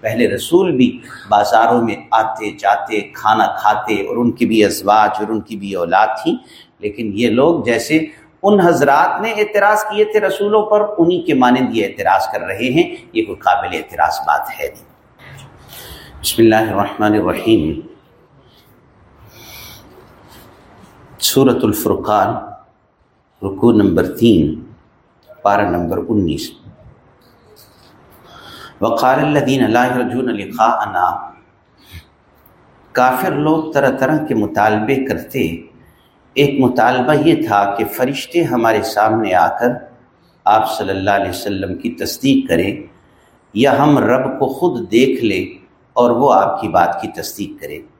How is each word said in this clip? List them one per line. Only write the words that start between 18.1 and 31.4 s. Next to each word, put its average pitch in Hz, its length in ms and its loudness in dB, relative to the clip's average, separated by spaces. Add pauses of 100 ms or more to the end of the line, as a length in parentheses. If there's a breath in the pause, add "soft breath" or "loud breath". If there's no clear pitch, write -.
سورۃ 135 440 2
الفرقان، 104 720 0 (1120)
رکوع 110 260 2
نمبر 95 440 2
تین، 92 440 2 (840)
پارہ 101 180 2
نمبر 87 380 -2 (100)
انیس۔ 95 420 -2 (2250 loud breath)
وقال 127 380 2
الذین 135 520 2
لا 123 160 2
یرجون 127 380 -2
لقاءنا، 104 1080 -2 (1600 loud breath)